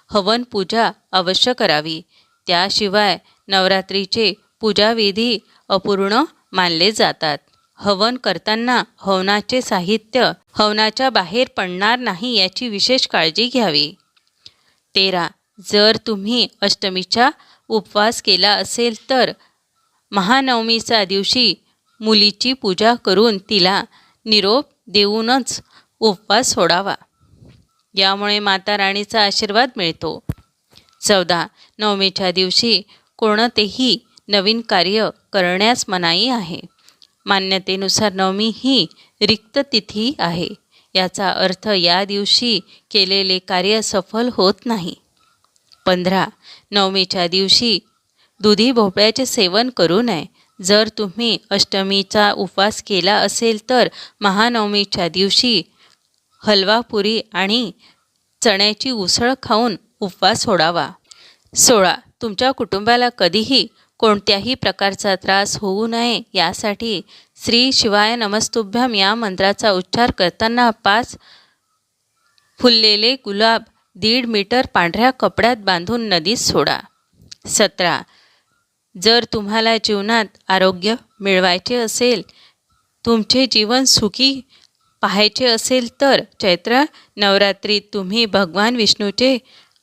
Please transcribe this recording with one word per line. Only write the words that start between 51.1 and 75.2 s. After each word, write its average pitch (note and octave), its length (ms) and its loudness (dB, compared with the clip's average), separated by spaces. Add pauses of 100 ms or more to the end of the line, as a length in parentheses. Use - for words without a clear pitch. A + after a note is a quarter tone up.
अष्टमीचा G3 840 0
उपवास G3+ 500 -2
केला F#3+ 320 0
असेल G#3+ 560 0
तर A#3+ 180 4 (320)
महानवमीच्या G#3 880 0
दिवशी F#3+ 540 0 (840)
हलवा G#3 340 2
पुरी G#3+ 420 -2 (100)
आणि G3 400 -2 (720)
चण्याची G#3 480 0
उसळ A#3 420 -2 (100)
खाऊन A3 340 0 (240)
उपवास G3 420 -2
सोडावा. E3+ 480 0 (640)
सोळा, G3 400 4 (260)
तुमच्या A#3 280 0
कुटुंबाला A#3+ 580 0
कधीही A3 580 0 (320)
कोणत्याही G#3 560 0
प्रकारचा G3 600 -2
त्रास G3 420 -2
होऊ G3+ 300 -2
नये A#3 360 -2 (120)
यासाठी G3 640 -2 (440)
श्री A#3+ 280 0
शिवाय G#3+ 440 2
नमस्तुभ्यम A3 800 -2
या G3 200 2
मंत्राचा G3+ 560 0
उच्चार A#3 400 0
करताना A3+ 600 0
पाच G#3+ 460 -2 (1400)
फुललेले A3 540 2
गुलाब A3 480 0 (320)
दीड A3+ 320 0
मीटर A3+ 480 0
पांढऱ्या G3+ 360 2
कपड्यात A3 460 0